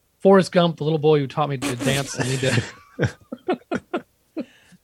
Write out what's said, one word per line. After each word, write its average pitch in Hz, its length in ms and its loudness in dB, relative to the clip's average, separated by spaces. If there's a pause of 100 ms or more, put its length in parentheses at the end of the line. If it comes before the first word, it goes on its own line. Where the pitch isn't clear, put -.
(180)
"Forrest 190 340 4
Gump, 170 240 2
the 151 80 -8
little 156 140 0
boy 151 220 4
who 135 60 -2
taught 147 220 -4
me 139 80 -4
to 127 200 -6
dance." 139 400 -4
And 123 120 -2
he 131 80 -2
did. 127 260 0 (360)
<laughs> - 1040 -6 (800)